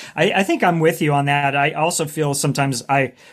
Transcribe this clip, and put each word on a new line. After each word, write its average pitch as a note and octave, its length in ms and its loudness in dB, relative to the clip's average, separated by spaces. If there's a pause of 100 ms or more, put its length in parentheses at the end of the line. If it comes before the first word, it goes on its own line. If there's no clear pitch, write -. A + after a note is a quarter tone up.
(140)
I, E3 200 2
I - 100 2
think E4 180 -2
I'm F3 200 2
with E3 200 2
you D3 120 0
on C#3+ 140 2
that. C#3+ 280 0
I C#3+ 160 0
also D#3+ 340 -2
feel D3+ 280 -2
sometimes C#3 560 -2
I, C3+ 240 0 (200)